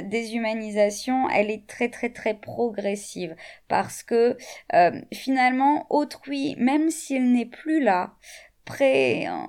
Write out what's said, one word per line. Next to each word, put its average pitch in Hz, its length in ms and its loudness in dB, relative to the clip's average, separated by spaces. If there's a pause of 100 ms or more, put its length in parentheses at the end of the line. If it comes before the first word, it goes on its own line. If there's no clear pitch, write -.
déshumanisation, 220 1200 0
elle 208 200 2
est 220 180 -6
très, - 200 -2
très, 240 220 -6
très 233 240 -4
progressive 202 1000 -6 (360)
parce - 340 -2
que, 240 320 2 (380)
euh, 175 260 6 (140)
finalement, 262 760 2
autrui, 285 680 -2
même 302 320 2
s'il 262 420 0
n'est 240 140 4
plus 311 360 -2
là, 196 340 2 (500)
pré-, 262 640 2
en, 78 200 -8